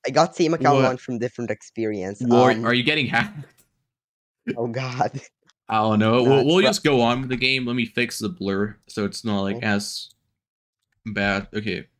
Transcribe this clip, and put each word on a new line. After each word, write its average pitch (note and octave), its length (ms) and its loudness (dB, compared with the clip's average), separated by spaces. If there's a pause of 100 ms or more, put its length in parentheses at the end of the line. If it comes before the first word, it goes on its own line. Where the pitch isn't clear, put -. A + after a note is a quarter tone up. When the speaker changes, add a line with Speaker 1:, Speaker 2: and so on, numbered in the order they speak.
Speaker 1:
I - 20 -4
got D3+ 260 2
same E3 180 2
account C#3+ 240 4
Speaker 2:
What? C3 60 4
Speaker 1:
launched B2+ 200 0
from A#2+ 160 -8
different A#2+ 320 -6
experience. G#2 680 -6
Speaker 2:
War-, B2 300 4
Speaker 1:
Um, A2+ 140 -2
Speaker 2:
are A#2+ 80 2
you B2 100 0
getting D3 240 0
hacked? A#2+ 380 -4 (1120)
Speaker 1:
Oh A#2 100 -4
God. B2+ 580 -6
<laughs> - 440 -20
Speaker 2:
I A2 80 0
don't G#2+ 200 2
know. A2+ 260 4
Speaker 1:
Nah, B2+ 60 4
Speaker 2:
We'll, C#3 100 6
Speaker 1:
it's B2+ 60 2
Speaker 2:
we'll D#3+ 160 4
Speaker 1:
pro- F3 80 4
Speaker 2:
just - 140 -2
go C#3 180 4
on B2 200 2
with B2+ 100 -8
the B2+ 60 -2
game. C3 280 0
Let A#2+ 100 -4
me A#2+ 120 0
fix A#2+ 320 -4
the G#2+ 100 -4
blur G2 480 -4 (100)
so G#2+ 180 -6
it's - 200 -8
not, G2+ 160 -2
like, G2 160 -4
Speaker 1:
Okay. A2+ 80 -8
Speaker 2:
as G2+ 440 -4 (1000)
bad. G2+ 480 -2
Okay. G2+ 320 -6 (120)